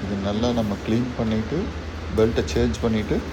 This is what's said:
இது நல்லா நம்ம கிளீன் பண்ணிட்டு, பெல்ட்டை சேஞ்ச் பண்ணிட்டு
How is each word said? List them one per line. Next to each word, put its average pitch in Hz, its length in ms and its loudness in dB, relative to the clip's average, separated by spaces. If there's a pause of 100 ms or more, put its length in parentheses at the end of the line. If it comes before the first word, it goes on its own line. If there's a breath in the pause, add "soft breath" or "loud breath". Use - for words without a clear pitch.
இது 98 120 -2 (100)
நல்லா 107 240 2 (100)
நம்ம 104 140 2 (120)
கிளீன் 120 220 2 (100)
பண்ணிட்டு, 110 420 0 (580)
பெல்ட்டை 117 260 4 (100)
சேஞ்ச் 117 280 2
பண்ணிட்டு 110 340 0 (180)